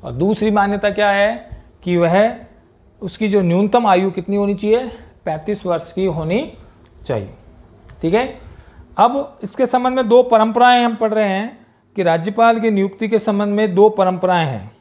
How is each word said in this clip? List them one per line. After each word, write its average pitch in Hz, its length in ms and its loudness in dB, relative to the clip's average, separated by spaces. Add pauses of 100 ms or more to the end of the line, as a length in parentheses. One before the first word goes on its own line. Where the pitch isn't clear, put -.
और 131 80 -12
दूसरी 208 400 0
मान्यता 202 380 0
क्या 202 220 0
है 208 380 -2 (340)
कि 175 140 -2
वह, 190 380 2 (640)
उसकी 214 260 -6
जो 196 140 2
न्यूनतम 202 460 2
आयु 190 240 2
कितनी 185 240 -6
होनी 202 200 -2
चाहिए? 220 320 0 (380)
पैंतीस 175 400 -6
वर्ष 170 280 -4
की 190 120 -4
होनी 175 480 -4 (520)
चाहिए, 104 280 -6 (680)
ठीक 165 120 -2
है। 254 260 -2 (580)
अब 269 460 0
इसके 233 220 -2
संबंध 254 300 0
में 262 140 -2
दो 247 140 6
परंपराएं 240 600 4
हम 240 120 0
पढ़ 220 180 -2
रहे 214 140 0
हैं 202 400 -6 (280)
कि 196 80 -2
राज्यपाल 208 560 2
की 220 120 0
नियुक्ति 196 360 -2
के 208 120 0
संबंध 208 340 -2
में 208 220 0
दो 208 140 6
परंपराएं 185 560 0
हैं। 107 360 -8